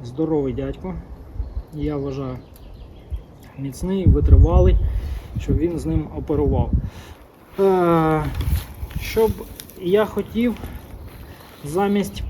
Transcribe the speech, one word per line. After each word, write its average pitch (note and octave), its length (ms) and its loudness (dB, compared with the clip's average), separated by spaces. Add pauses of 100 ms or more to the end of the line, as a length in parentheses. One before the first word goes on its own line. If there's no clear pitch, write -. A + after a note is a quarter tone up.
здоровий C#3 480 -2
дядько, C3+ 420 -6 (800)
я D3 220 -2
вважаю, C3+ 400 -6 (1200)
міцний, F3 480 -2
витривалий, F3 680 8 (640)
щоб - 160 0
він D#3+ 220 0
з C3 80 -6
ним D#3+ 200 0 (120)
оперував. C#3 520 0 (920)
Е, E3+ 600 4 (800)
щоб A3 300 2 (520)
я G3+ 220 4
хотів G#3 500 -2 (1120)
замість G3 640 -2